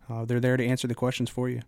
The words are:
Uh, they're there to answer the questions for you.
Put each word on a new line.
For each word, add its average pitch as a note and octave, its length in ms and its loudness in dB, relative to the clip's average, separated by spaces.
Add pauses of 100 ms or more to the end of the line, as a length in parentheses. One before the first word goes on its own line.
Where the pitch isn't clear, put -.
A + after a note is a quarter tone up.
Uh, A#2 160 -4
they're A#2+ 160 2
there B2+ 160 4
to B2+ 100 2
answer B2+ 220 0
the A#2 60 0
questions B2+ 340 0
for B2+ 200 -4
you. A#2+ 200 -4